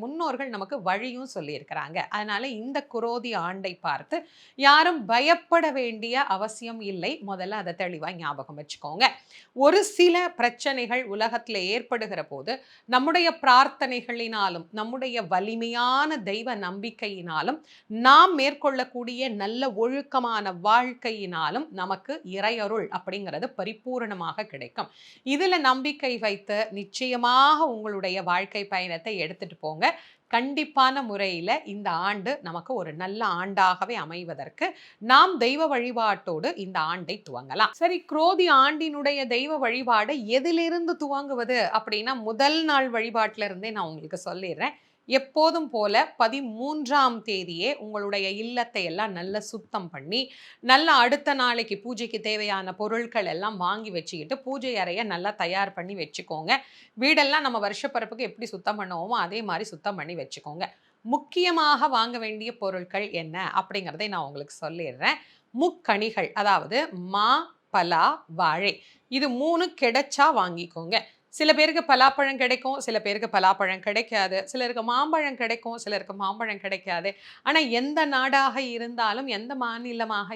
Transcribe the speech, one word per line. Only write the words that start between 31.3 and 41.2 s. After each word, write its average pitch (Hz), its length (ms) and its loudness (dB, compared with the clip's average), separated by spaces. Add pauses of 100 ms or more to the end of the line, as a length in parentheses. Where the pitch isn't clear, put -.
இந்த 202 160 -6 (180)
ஆண்டு 208 260 -2 (140)
நமக்கு 170 340 -8
ஒரு 160 120 -8 (100)
நல்ல 196 180 -6 (200)
ஆண்டாகவே 190 640 2
அமைவதற்கு 165 640 -8 (420)
நாம் 339 240 10 (100)
தெய்வ 294 300 2
வழிபாட்டோடு 226 800 -2 (100)
இந்த 185 140 -6 (140)
ஆண்டை 180 260 -6 (100)
துவங்கலாம். 135 540 -2
சரி, 349 180 2 (120)
குரோதி 349 360 4 (140)
ஆண்டினுடைய 285 640 0 (100)
தெய்வ 294 300 -2
வழிபாடு 233 500 2 (220)
எதிலிருந்து 339 560 0 (100)
துவங்குவது 269 560 -2 (200)